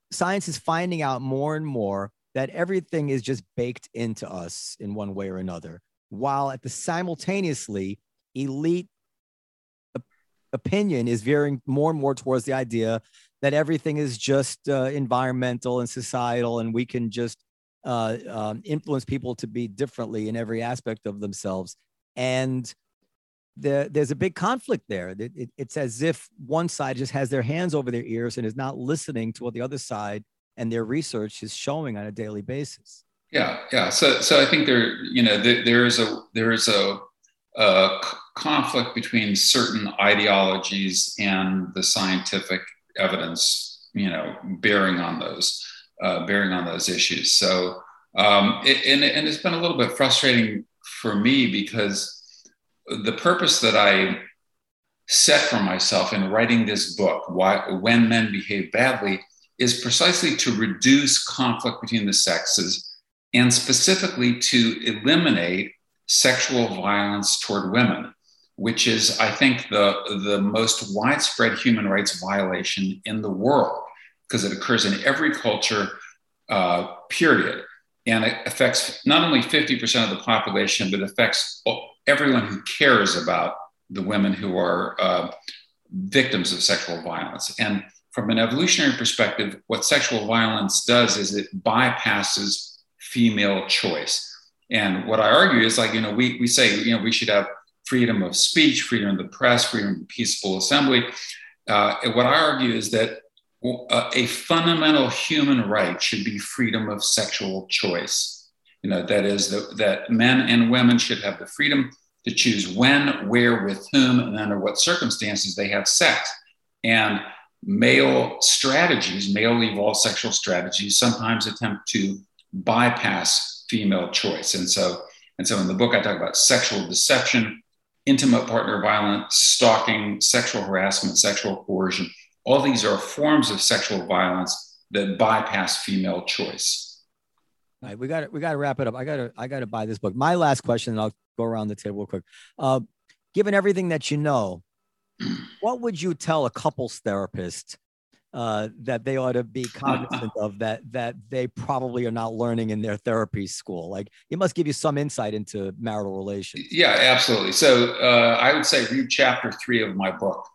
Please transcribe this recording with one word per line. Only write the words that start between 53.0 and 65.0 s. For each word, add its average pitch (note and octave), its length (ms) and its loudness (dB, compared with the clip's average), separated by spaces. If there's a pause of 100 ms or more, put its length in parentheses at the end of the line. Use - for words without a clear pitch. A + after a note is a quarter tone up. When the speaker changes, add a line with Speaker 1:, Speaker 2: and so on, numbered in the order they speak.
Speaker 2:
purpose F3 480 2
that G#2+ 140 4
I G2 440 4 (880)
set - 340 6
for A#2 180 0
myself F#2 540 0
in G2 160 0
writing A2+ 360 4
this G#2 300 -2
book, F#2+ 340 0
Why, F#2+ 280 2 (140)
When A2+ 360 4
Men A2 240 2
Behave G2 400 -4
Badly, G#2 480 0 (380)
is A#2+ 240 0
precisely E3 560 2
to B2 160 0
reduce B2+ 720 4
conflict A#2+ 560 -2
between A2 240 -2
the G2 80 0
sexes - 800 0 (420)
and B2 200 6
specifically B2 840 2
to A2+ 460 2
eliminate G#2+ 840 0 (360)